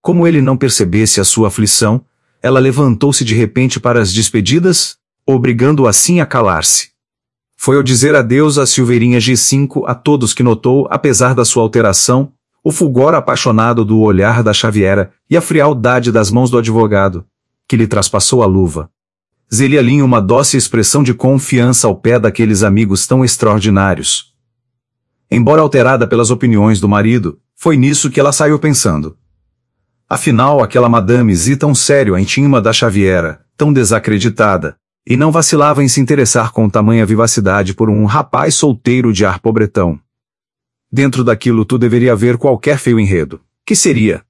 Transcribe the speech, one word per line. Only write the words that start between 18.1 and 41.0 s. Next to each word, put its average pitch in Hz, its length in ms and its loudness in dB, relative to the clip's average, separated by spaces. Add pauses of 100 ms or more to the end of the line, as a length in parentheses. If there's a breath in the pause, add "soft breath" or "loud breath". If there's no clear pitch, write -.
a - 20 2
luva. 87 460 -2 (600)
Zélia 135 300 2
linha 135 240 2
uma 123 160 2
doce 120 340 0
expressão 117 460 0
de 123 140 0
confiança 127 720 0
ao 95 80 0
pé 120 240 0
daqueles 107 420 0
amigos 101 460 0
tão 131 180 0
extraordinários. 104 1120 -2 (960)
Embora 143 300 2
alterada 131 440 2
pelas 117 240 0
opiniões 110 500 0
do 101 80 -2
marido, 104 520 0 (160)
foi 165 200 0
nisso 139 360 0
que - 80 -2
ela 139 140 2
saiu 151 260 0
pensando. 85 580 -2 (880)
Afinal, 135 540 0
aquela 120 280 0
Madame 117 440 2
Z 95 220 0
tão 147 180 0
séria, 123 460 0
íntima 135 420 0
da 110 120 0
Xaviera, 92 720 -2 (120)
tão 147 180 0
desacreditada, 104 1040 -2 (320)
e 120 60 2
não 151 160 2
vacilava 147 500 0
em 139 60 2
se 139 140 0
interessar 123 500 0
com 110 180 0
tamanha 110 360 2
vivacidade 101 680 0
por 110 160 -2
um 107 140 0
rapaz 139 520 -2
solteiro 120 580 0
de 98 100 0
ar 95 160 0
pobretão. 104 580 -2 (920)
Dentro 127 320 -2